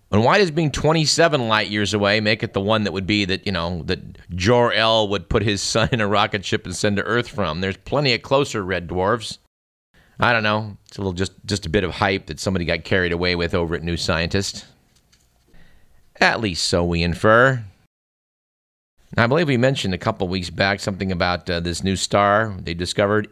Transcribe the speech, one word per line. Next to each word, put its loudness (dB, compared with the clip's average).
And 4
why 4
does 2
being 0
twenty-seven 2
light 2
years -2
away 2
make 0
it -6
the 0
one 2
that -2
would -4
be 2
that, -4
you -4
know, -4
that -2
Jor-El 4
would -4
put 2
his 0
son 0
in 0
a 0
rocket 0
ship -4
and -8
send 0
to -2
Earth -2
from? -4
There's -4
plenty 0
of -2
closer -2
red -4
dwarfs. -2
I 2
don't 0
know. -2
It's -20
a -6
little -2
just, -4
just -4
a -6
bit 2
of -4
hype 0
that -12
somebody -2
got -2
carried 0
away 0
with -2
over 0
at -4
New -2
Scientist. -2
At 2
least -2
so 2
we 0
infer. 4
Now, 2
I 2
believe 2
we 2
mentioned 0
a -4
couple -4
weeks -4
back 0
something -4
about, -2
uh, -2
this -6
new 0
star 2
they -6
discovered, 0